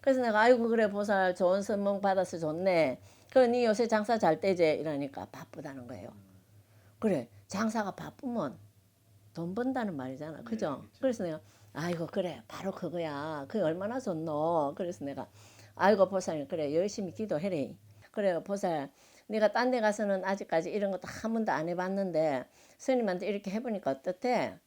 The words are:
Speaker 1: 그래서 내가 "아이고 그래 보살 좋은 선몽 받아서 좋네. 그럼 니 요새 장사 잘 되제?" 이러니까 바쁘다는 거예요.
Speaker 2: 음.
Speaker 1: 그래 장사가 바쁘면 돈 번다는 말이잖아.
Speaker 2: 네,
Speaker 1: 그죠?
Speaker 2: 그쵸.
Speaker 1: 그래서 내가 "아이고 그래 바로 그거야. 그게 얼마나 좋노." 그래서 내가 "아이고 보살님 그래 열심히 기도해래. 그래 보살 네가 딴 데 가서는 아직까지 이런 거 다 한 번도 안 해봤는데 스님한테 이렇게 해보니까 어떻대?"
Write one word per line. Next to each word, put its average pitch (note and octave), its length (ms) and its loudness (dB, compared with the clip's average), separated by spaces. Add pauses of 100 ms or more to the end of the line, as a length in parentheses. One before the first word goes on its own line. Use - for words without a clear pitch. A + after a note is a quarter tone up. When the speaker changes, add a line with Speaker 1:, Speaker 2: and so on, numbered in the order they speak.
Speaker 1:
그래서 C4 220 4
내가 G#3+ 180 4
"아이고 A#3 280 6
그래 A3 220 4
보살 G3 440 2
좋은 F#3+ 260 4
선몽 G3+ 400 0
받아서 F#3+ 380 0
좋네. D#3+ 640 2 (300)
그럼 B3+ 200 6
니 B3 160 4
요새 A3 220 4
장사 A3 280 2
잘 E3 240 4
되제?" F3 340 4
이러니까 C#3+ 580 -4
바쁘다는 C3+ 560 -14
거예요. A#2 260 -14
Speaker 2:
음. - 260 -20 (600)
Speaker 1:
그래 E3 280 0 (200)
장사가 G#3+ 480 -4
바쁘면 G3 600 -6 (800)
돈 E3+ 220 -6
번다는 A#3+ 400 -4
말이잖아. C3+ 420 -10
Speaker 2:
네, A#3 60 -16
Speaker 1:
그죠? G#3 380 -4
Speaker 2:
그쵸. - 60 -20 (120)
Speaker 1:
그래서 A#3+ 240 -2
내가 D#3 160 -6 (320)
"아이고 E3 340 -4
그래 F3 400 -6
바로 F#3+ 240 -8
그거야. D#3 760 -6
그게 G#3+ 160 -2
얼마나 F#3+ 340 -2
좋노." D#3+ 800 0
그래서 F3 280 -6
내가 C3+ 240 -8 (460)
"아이고 F#3+ 340 6
보살님 F3+ 400 -4
그래 D3+ 260 -2
열심히 F#3+ 380 -2
기도해래. F3 640 -4 (380)
그래 F#3 300 0
보살 F3 480 -2 (360)
네가 G#3+ 260 2
딴 B3 180 2
데 B3 100 2
가서는 G3+ 440 0
아직까지 F#3+ 460 0
이런 G3 200 -2
거 F#3 80 -4
다 - 100 -10 (140)
한 A3 120 -2
번도 A3 180 0
안 D#3 160 0
해봤는데 F3 760 0 (340)
스님한테 G3+ 480 0
이렇게 G3+ 240 -4
해보니까 G#3+ 400 -4
어떻대?" F3+ 760 -2